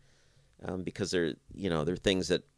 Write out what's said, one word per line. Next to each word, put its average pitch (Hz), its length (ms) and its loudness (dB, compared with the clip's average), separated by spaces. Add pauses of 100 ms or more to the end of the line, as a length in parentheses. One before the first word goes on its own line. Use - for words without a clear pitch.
(640)
um, 90 200 -6
because 95 280 -4
they're, 85 260 2 (180)
you 95 160 -2
know, 78 140 2
they're 87 120 0
things 92 320 2
that 90 140 2 (160)